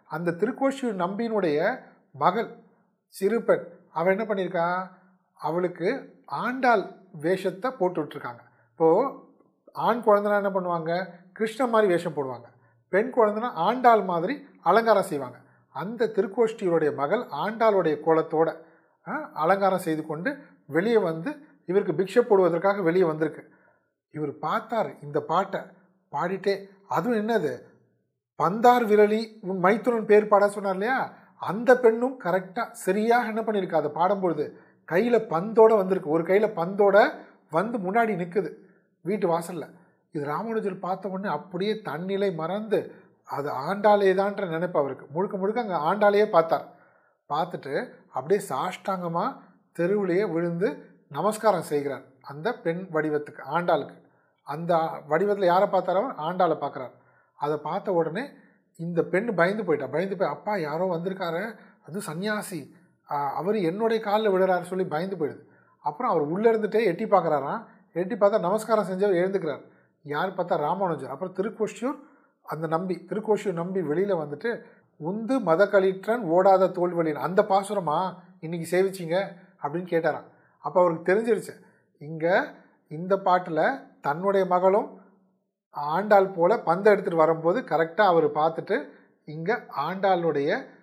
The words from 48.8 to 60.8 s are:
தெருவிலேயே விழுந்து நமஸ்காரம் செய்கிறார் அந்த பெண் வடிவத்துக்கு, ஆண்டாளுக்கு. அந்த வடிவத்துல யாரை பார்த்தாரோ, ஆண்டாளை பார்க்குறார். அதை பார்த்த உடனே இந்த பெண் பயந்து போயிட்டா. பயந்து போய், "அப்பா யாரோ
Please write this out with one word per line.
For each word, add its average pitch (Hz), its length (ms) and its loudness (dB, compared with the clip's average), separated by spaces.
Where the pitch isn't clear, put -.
தெருவிலேயே 190 540 0
விழுந்து 170 600 -4
நமஸ்காரம் 185 520 0
செய்கிறார் 139 420 -4
அந்த 160 380 -6
பெண் 175 320 -4
வடிவத்துக்கு, 151 500 -4
ஆண்டாளுக்கு. 165 500 -2
அந்த 170 320 -4
வடிவத்துல 196 360 2
யாரை 180 220 4
பார்த்தாரோ, 185 360 0
ஆண்டாளை 170 400 2
பார்க்குறார். 135 340 -8
அதை 147 200 -2
பார்த்த 160 340 -6
உடனே 170 380 0
இந்த 165 280 -2
பெண் 196 320 -2
பயந்து 190 300 0
போயிட்டா. 139 220 -2
பயந்து 180 300 -4
போய், 175 120 0
"அப்பா 151 260 -6
யாரோ 160 300 -4